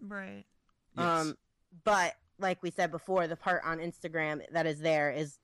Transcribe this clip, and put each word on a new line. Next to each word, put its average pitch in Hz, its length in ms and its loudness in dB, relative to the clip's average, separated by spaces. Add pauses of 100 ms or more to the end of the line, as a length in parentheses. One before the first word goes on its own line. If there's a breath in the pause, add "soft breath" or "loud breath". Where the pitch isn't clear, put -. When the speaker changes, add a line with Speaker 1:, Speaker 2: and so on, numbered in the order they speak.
Speaker 1:
Right. 202 440 -12 (500)
Speaker 2:
Yes. 165 320 0
Speaker 3:
Um, 151 100 -8 (460)
but 190 340 4 (220)
like 185 240 0
we 170 80 -4
said 175 200 0
before, 170 360 0
the 165 80 -6
part 180 280 0
on 165 140 -2
Instagram 160 760 -4
that 160 140 2
is 147 140 -2
there 151 320 4
is 147 320 -4